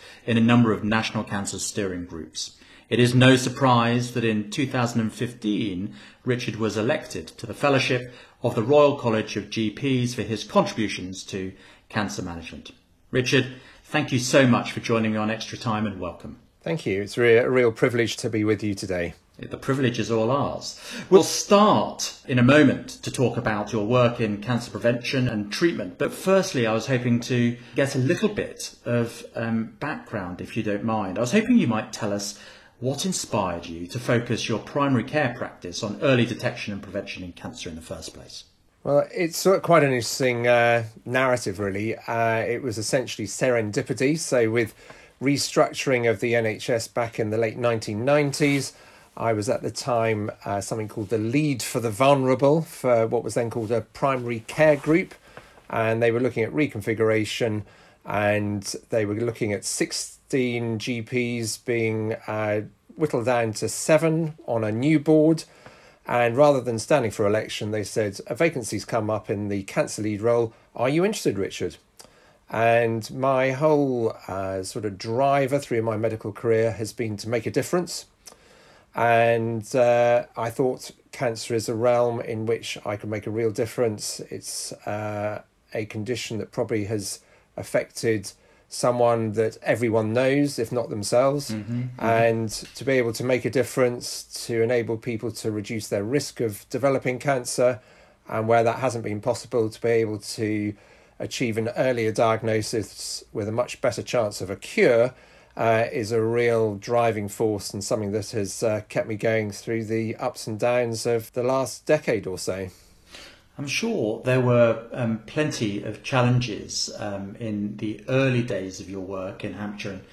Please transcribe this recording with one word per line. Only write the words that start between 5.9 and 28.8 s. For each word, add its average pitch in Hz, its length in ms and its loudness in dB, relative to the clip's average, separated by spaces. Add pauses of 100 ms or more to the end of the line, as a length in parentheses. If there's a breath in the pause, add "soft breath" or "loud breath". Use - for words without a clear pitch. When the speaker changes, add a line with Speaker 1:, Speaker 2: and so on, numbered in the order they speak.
Speaker 1:
Richard 123 320 -2
was 104 180 -2
elected 110 520 -2
to - 180 -16
the 101 80 -10
Fellowship 131 600 0 (300 loud breath)
of 120 120 0
the 120 60 2
Royal 143 360 6
College 110 400 -2
of 101 120 -6
G 110 200 -2
Ps 123 460 -2
for 107 80 -4
his 104 200 -4
contributions 98 840 -2
to 95 260 -8 (340 loud breath)
cancer 104 340 -4
management. 85 500 -12 (380)
Richard, 127 440 0 (320 loud breath)
thank 151 260 -4
you 131 80 2
so 135 260 6
much 110 280 2
for 107 80 -8
joining 110 320 0
me 107 40 -2
on 107 140 0
Extra 107 260 -8
Time, 107 300 -2
and 92 140 -8
welcome. - 380 -10 (240)
Speaker 2:
Thank 165 220 -4
you. 101 180 -2
It's - 140 -8
re-, 120 200 8
a 127 120 4
real 127 220 4
privilege 117 460 0
to 120 120 -4
be 107 140 0
with 107 180 2
you 104 120 -2
today. 90 400 -4 (260)
Speaker 1:
The - 160 -12
privilege 131 440 0
is 107 120 -4
all 113 180 2
ours. 101 480 -2 (320 loud breath)
We'll 180 140 8
start 180 1040 2
in 127 120 2
a 120 40 6
moment 127 460 6 (140)
to - 80 -6
talk 120 260 2
about 104 340 -2
your 104 140 0
work 120 340 4
in 104 220 0
cancer 120 300 -4
prevention 120 580 0
and 104 200 -4
treatment, 170 480 -2
but - 140 -2
firstly, 185 560 2
I 110 60 2
was 110 140 -2
hoping 123 340 2
to 120 340 2 (200 loud breath)
get 139 200 0
a 135 40 2
little 170 280 2
bit - 560 -6